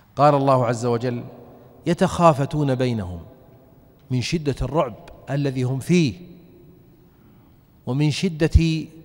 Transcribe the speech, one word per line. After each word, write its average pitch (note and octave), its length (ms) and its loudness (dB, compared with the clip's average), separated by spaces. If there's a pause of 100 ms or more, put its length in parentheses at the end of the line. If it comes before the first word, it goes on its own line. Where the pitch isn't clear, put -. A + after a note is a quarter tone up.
(160)
قال C#3+ 180 6
الله C3+ 320 2
عز A#2+ 200 0
وجل: A#2+ 380 -2 (640)
"يتخافتون D3+ 880 2
بينهم"، A2 460 -4 (880)
من B2+ 100 0
شدة C#3+ 420 -4
الرعب C3 320 -2 (360)
الذي C#3 320 -2
هم B2+ 160 -2
فيه D#3 360 2 (1700)
ومن C#3+ 240 0
شدة D#3+ 760 0 (180)